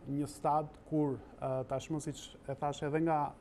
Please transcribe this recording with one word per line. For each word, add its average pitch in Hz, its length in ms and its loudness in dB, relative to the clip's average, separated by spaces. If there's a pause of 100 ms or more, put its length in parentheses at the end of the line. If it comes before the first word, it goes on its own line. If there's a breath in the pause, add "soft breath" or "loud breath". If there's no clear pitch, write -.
(120)
një 143 180 0
stad 151 380 2 (220)
kur, 147 260 4 (240)
ë, 131 320 0
tashmë, 139 320 -2
siç 147 180 -6 (220)
e 135 160 -4
thash 143 260 -2
edhe 156 220 2
nga 156 100 6 (220)